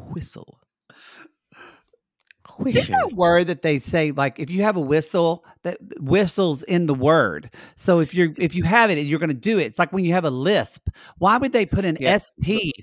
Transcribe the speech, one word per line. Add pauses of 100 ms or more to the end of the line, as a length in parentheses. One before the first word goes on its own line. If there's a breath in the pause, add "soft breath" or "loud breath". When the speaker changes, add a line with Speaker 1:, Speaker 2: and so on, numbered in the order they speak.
(100)
Speaker 1:
whistle. (2000 loud breath)
Speaker 2:
Isn't
that (200)
Speaker 1:
Whistle.
Speaker 2:
word
that
they
say,
like,
if
you
have
a
whistle, (200 soft breath)
that (220)
whistle's
in
the
word. (240 loud breath)
So
if
you're,
if
you
have
it,
you're
gonna
do
it.
It's
like
when
you
have
a
lisp. (320 loud breath)
Why
would
they
put
an
Speaker 1:
Yeah.
Speaker 2:
S (100)
P (100)